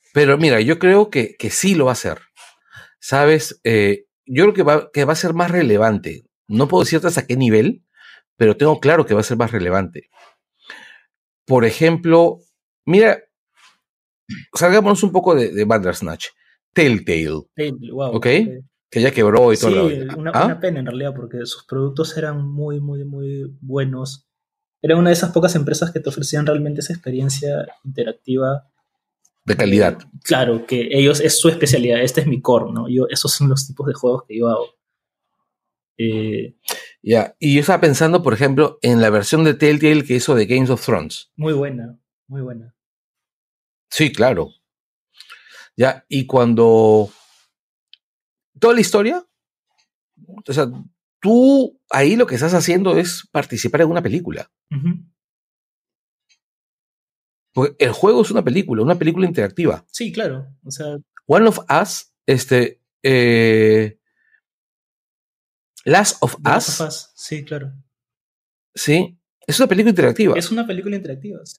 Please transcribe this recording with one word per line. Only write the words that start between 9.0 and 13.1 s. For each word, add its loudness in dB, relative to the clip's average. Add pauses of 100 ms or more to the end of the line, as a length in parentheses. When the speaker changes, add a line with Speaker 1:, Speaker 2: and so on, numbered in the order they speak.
Speaker 1:
que 0
va 2
a 0
ser -6
más -2
relevante. -4 (1300)
Por 2
ejemplo, 2 (460)
mira, 4 (1400)